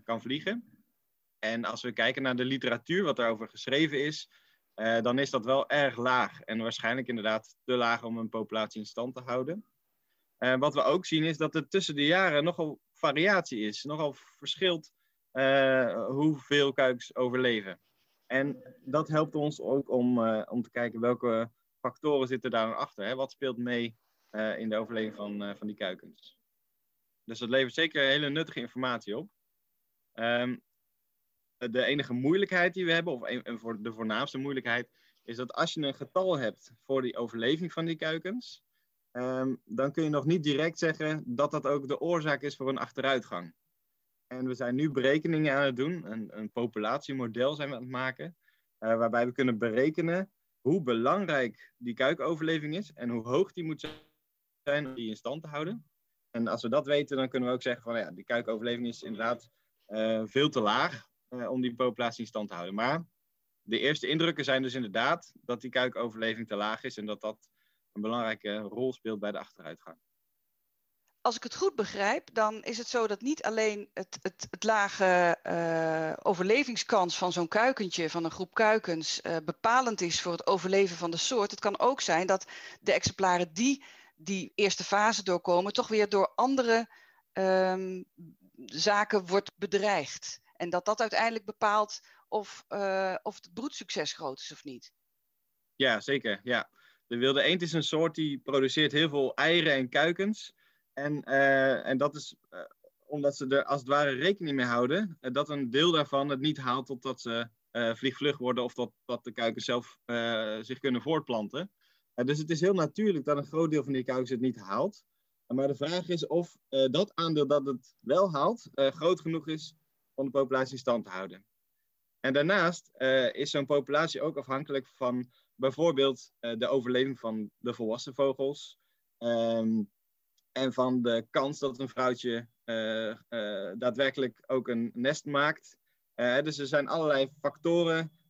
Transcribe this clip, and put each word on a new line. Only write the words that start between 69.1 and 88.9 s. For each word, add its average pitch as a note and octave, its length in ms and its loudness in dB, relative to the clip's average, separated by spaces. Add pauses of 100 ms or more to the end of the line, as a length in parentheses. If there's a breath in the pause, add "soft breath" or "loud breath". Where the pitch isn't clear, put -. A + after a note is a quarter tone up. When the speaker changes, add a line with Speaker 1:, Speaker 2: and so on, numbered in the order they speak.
Speaker 1:
bij G#2 120 -4
de G2 80 -6
achteruitgang. E2 580 -16 (1200)
Speaker 2:
Als A#3 140 0
ik - 80 -10
het A#3 120 -12
goed F#4+ 200 0
begrijp, G#3 580 -2
dan A3 300 0
is A3+ 140 -6
het A#3 100 -10
zo A#3 200 0
dat G3+ 140 -4
niet C#4 220 -4
alleen G#3+ 500 -2
het, - 280 -10
het, - 280 -8
het - 140 -10
lage, F#3+ 800 4
eh, D#3+ 760 0
overlevingskans G3+ 960 2
van F3+ 140 0
zo'n E3+ 160 0
kuikentje, G#3 640 0
van E3+ 140 -4
een E3 80 -2
groep - 220 -8
kuikens, G#3+ 680 2
eh, E3 240 -2
bepalend A3+ 560 2
is E3+ 200 -2
voor F3 100 -2
het - 160 -4
overleven F#3 500 4
van E3+ 140 -2
de E3+ 60 -4
soort. G#3 340 0
Het G#3 80 -12
kan G3+ 200 -2
ook C4+ 220 2
zijn F3+ 260 2
dat F#3+ 180 2 (360 loud breath)
de D3 120 2
exemplaren F3+ 600 2
die C4 300 0 (320 loud breath)
die F#3 400 -6
eerste F#3+ 280 2
fase G#3 400 2
doorkomen, F3+ 500 2
toch A#3+ 140 0
weer G#3+ 220 2
door G3 260 2
andere, A#3 540 4 (420 soft breath)
ehm, F#3 720 2 (640)
zaken G3+ 600 2